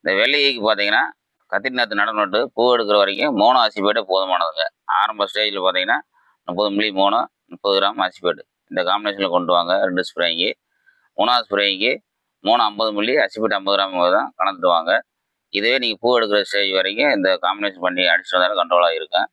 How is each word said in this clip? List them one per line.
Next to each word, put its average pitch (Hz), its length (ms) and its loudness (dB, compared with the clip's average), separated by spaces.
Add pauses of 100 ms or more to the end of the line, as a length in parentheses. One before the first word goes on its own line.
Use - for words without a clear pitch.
இந்த 90 200 -2
வெள்ளை 139 260 2
ஈக்கு 123 220 -2
பார்த்தீங்கன்னா 104 340 2 (500)
கத்திரி 113 280 -4
நாத்து 104 220 -2
நடவு 107 200 0
நட்டு 101 200 0 (120)
பூ 120 220 2
எடுக்கிற 104 260 2
வரைக்கும் 107 400 0
மோனோ 127 240 4
அசிபேட்டே 104 380 0 (100)
போதுமானதுங்க. 87 520 0 (360)
ஆரம்ப 104 300 -2
ஸ்டேஜில் 104 340 -2
பார்த்தீங்கன்னா 92 340 0 (480)
முப்பது 98 300 -2
மில்லி 104 240 -2
மோனோ, 104 200 2 (320)
முப்பது 98 260 0
கிராம் 98 280 0
அசிபேட் 85 340 -4 (300)
இந்த 90 180 -2
காம்பினேஷனில் 98 480 -2
கொண்டு 90 200 0
வாங்க. 87 160 0 (140)
ரெண்டு 90 220 -4
ஸ்ப்ரேயிங்கு, 85 420 -2 (680)
மூணாவது 120 300 0
ஸ்ப்ரேயிங்கு 101 460 0 (540)
மோனோ 117 240 4
ஐம்பது 107 260 -2
மில்லி, 117 260 0
அசிபேட் 104 360 -2
ஐம்பது 98 180 0
கிராம் 92 260 0 (140)
தான் 135 120 -4 (100)
கலந்துட்டு 92 360 0
வாங்க. 82 160 0 (640)
இதுவே 117 240 0
நீங்க 117 220 -4
பூ 117 140 2
எடுக்கிற 104 220 2 (100)
ஸ்டேஜ் 101 280 -2
வரைக்கும் 104 380 0
இந்த 95 160 0 (120)
காம்பினேஷன் 95 440 -4
பண்ணி 90 240 0
அடிச்சுட்டு 92 260 -2
வந்தாலும் 92 240 2
கண்ட்ரோலாக 85 380 2
இருக்கும். 82 340 -2